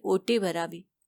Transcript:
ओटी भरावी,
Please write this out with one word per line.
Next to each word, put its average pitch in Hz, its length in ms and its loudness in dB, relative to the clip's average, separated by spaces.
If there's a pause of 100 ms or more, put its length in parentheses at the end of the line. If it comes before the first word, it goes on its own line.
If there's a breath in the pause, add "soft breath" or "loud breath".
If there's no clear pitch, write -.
ओटी 190 340 2
भरावी, 170 440 -2 (260)